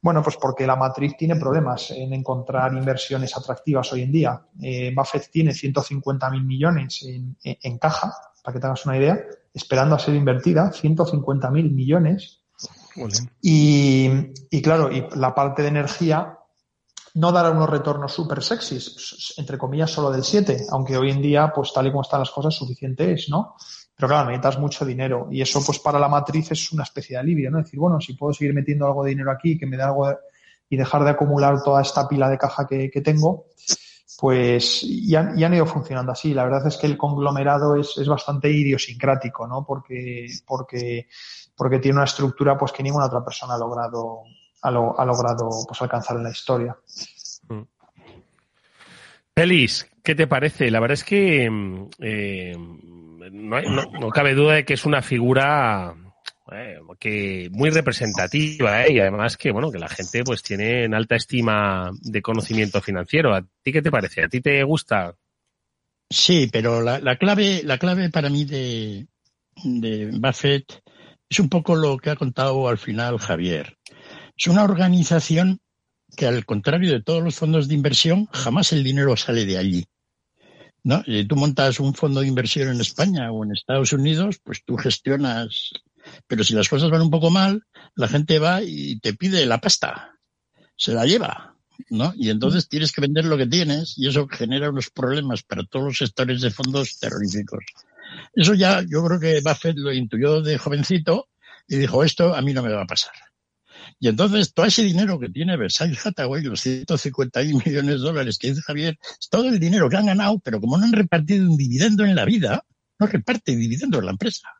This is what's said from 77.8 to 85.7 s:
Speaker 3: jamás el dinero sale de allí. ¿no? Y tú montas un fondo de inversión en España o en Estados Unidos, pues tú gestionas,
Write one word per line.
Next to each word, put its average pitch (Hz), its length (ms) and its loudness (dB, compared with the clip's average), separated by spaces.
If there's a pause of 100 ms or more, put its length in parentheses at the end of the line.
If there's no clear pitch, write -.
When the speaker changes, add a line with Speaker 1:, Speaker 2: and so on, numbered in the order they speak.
Speaker 3:
jamás 160 400 0
el 147 100 2
dinero 135 340 2
sale 113 300 0
de 95 120 0
allí. 92 280 0 (960)
¿no? 160 240 2
Y 104 200 0
tú 143 100 0
montas 139 440 2
un 139 140 0
fondo 139 260 0
de 135 80 0
inversión 131 400 0
en 123 120 -2
España 147 520 -2
o 110 120 -4
en 104 80 -4
Estados 127 400 0
Unidos, 156 500 0
pues - 220 -12
tú 120 120 -4
gestionas, 117 920 -2 (560)